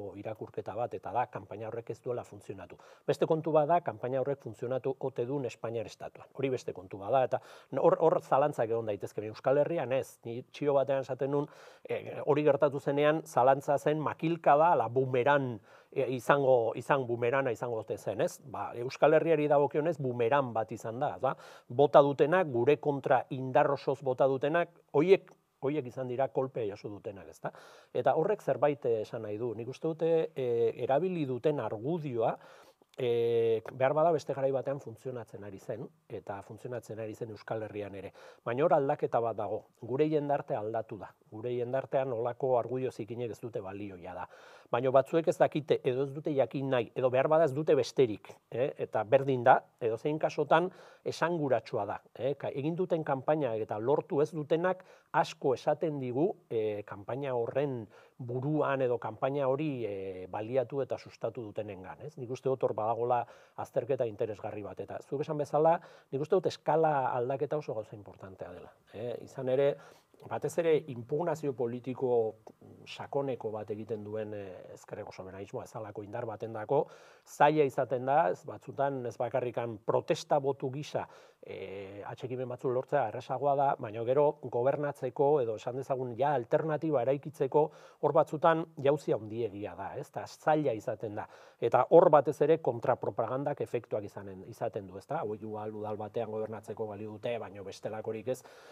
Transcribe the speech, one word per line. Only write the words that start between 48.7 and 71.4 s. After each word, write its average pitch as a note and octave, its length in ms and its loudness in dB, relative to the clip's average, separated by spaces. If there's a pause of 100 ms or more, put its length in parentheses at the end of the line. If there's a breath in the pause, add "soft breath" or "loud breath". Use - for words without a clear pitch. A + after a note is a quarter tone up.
Eta A#2+ 260 -2
berdin C3 400 4
da, B2+ 200 8 (180)
edozein D3 380 -2
kasotan E3 500 2 (340 loud breath)
esanguratsua B2+ 800 0
da, G2+ 160 -6 (120)
eh? C3 220 -4
Ka-, - 180 -6
egin D3+ 220 -4
duten F3 280 -2
kanpaina C#3 520 0
eta G#2+ 240 -4
lortu C#3 420 0
ez D#3 100 2
dutenak E3 540 0 (260 loud breath)
asko D3+ 440 0
esaten D3 440 -2
digu, C3 360 0 (160)
eh, G#2+ 340 -2
kanpaina B2+ 480 -6
horren B2 540 -2 (320 loud breath)
buruan C3+ 600 -2
edo B2 180 0
kanpaina C3+ 480 -2
hori, C3+ 400 -2
eh, F#2+ 420 -8
baliatu A#2+ 540 -2
eta A#2+ 160 -6
sustatu - 420 -10
dutenengan, G2+ 600 -10
ez? C#3 180 -16
Nik A#2 100 -10
uste C3 200 -4
dut C3 140 -2
hor A#2+ 120 0
badagola A#2 500 0 (300 loud breath)
azterketa A#2+ 500 -2
interesgarri G#2+ 560 -6
bat, F#2+ 180 -10
eta G2 220 -10
zuk C#3 200 -6
esan D3+ 160 -4
bezala, D#3 420 4 (320 loud breath)
nik C3+ 100 -4
uste D#3 140 2
dut F#3 100 4
eskala D3+ 640 2
aldaketa C#3 480 -2
oso C#3+ 160 -8
gauza G#2+ 220 -10
importantea F#2 560 -16
dela, F2+ 200 -18 (220)
eh? A#2 300 -8
Izan B2+ 260 -8
ere, C#3 260 4 (520 loud breath)
batez A#2 320 -4
ere E3 160 4 (160)
impugnazio D3 640 -4